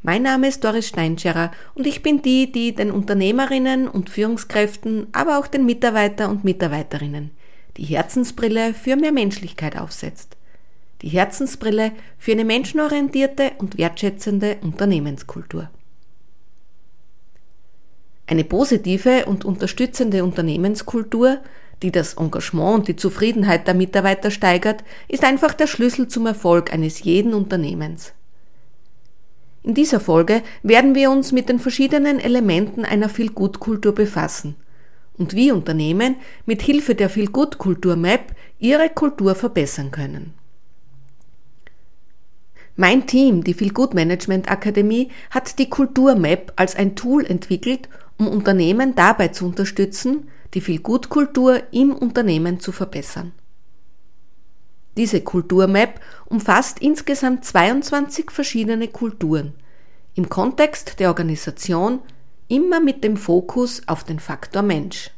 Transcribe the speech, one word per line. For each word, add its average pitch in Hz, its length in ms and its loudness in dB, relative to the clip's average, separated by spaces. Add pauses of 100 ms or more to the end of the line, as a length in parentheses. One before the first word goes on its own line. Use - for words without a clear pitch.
Mein 254 180 0
Name 269 260 4
ist 269 160 -4
Doris 220 240 0
Steinscherer 165 640 -2 (240)
und 269 100 -2
ich 285 160 -4
bin 294 200 2
die, 262 280 4
die 233 240 -2
den 208 160 0
Unternehmerinnen 254 960 2
und - 240 -4
Führungskräften, 214 1000 -2
aber 294 260 2
auch 285 80 -2
den 277 180 2
Mitarbeiter 220 640 2
und 202 140 -2
Mitarbeiterinnen 147 880 -2 (460)
die - 80 -10
Herzensbrille 226 920 0
für 262 220 0
mehr 302 160 4
Menschlichkeit 196 680 -2
aufsetzt. - 580 -10 (680)
Die 160 60 -8
Herzensbrille 214 840 0 (260)
für - 140 0
eine 220 120 2
menschenorientierte 277 1120 0
und 196 200 -6
wertschätzende 202 840 -2
Unternehmenskultur. 165 1080 -2 (2500)
Eine 160 160 2
positive 214 840 2
und 196 180 -2
unterstützende 196 800 -2
Unternehmenskultur, 208 1120 0 (420)
die 180 120 -2
das 165 220 0
Engagement 165 680 0
und 208 80 -4
die 165 80 -2
Zufriedenheit 202 720 2
der 185 60 4
Mitarbeiter 196 580 2
steigert, 202 500 2 (240)
ist - 160 0
einfach 285 320 4
der - 140 2
Schlüssel 240 400 0
zum 226 180 -2
Erfolg 175 460 4
eines 160 320 -2
jeden 202 300 4
Unternehmens. 165 800 -4 (1500)
In 226 100 0
dieser 277 260 4
Folge 175 420 4 (220)
werden 254 320 8
wir 269 120 6
uns 269 220 4
mit 247 180 2
den 247 120 2
verschiedenen 269 580 2
Elementen 214 640 2
einer 214 240 2
Feel-Good-Kultur 208 840 0
befassen 160 640 -2 (600)
und 180 200 -4
wie 262 160 6
Unternehmen 170 640 2 (300)
mit 220 160 0
Hilfe 277 340 2
der 196 120 2
Feel-Good-Kultur-Map 196 1300 0 (240)
ihre 294 300 4
Kultur 277 480 2
verbessern 151 560 -2
können. 147 420 -8 (2500)
Mein 226 320 6
Team, 247 380 6
die 170 100 2
Feel 202 180 0
Good 262 220 2
Management 185 560 0
Akademie, 208 600 2 (180)
hat - 300 -4
die 262 100 2
Kultur-Map 254 840 4
als 185 180 2
ein 196 220 0
Tool 262 280 2
entwickelt, 190 640 -2 (300)
um 214 80 2
Unternehmen 202 720 4
dabei 196 320 6
zu - 160 -4
unterstützen, 196 840 -2 (260)
die 185 60 0
Feel 165 200 -2
Good 240 280 -2
Kultur 254 640 4
im 269 220 4
Unternehmen 180 640 2
zu 190 140 -8
verbessern. 180 580 -8 (1700)
Diese 214 240 2
Kultur-Map 190 800 2 (240)
umfasst 226 540 2
insgesamt 269 680 0
zweiundzwanzig 285 840 2
verschiedene 226 580 -2
Kulturen, 156 640 -2 (600)
im 185 140 -2
Kontext 262 720 0
der 185 80 4
Organisation 175 920 0 (480)
immer 330 300 4
mit 277 240 2
dem 214 140 2
Fokus 196 720 0
auf - 160 -2
den 160 140 -6
Faktor - 420 -6
Mensch. 185 580 -2